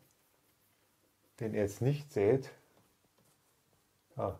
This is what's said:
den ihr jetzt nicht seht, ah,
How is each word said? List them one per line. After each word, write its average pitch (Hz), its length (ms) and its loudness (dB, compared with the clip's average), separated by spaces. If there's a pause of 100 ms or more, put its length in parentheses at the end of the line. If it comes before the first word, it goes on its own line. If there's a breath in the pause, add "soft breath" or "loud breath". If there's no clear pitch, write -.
(1400)
den 110 140 -4
ihr 107 80 0
jetzt 101 200 -2
nicht 143 300 0
seht, 113 380 2 (1700)
ah, 104 220 -4